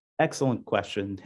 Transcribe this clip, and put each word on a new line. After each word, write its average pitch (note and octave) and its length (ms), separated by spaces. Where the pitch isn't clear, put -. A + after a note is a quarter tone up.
Excellent D3 460
question. G2+ 600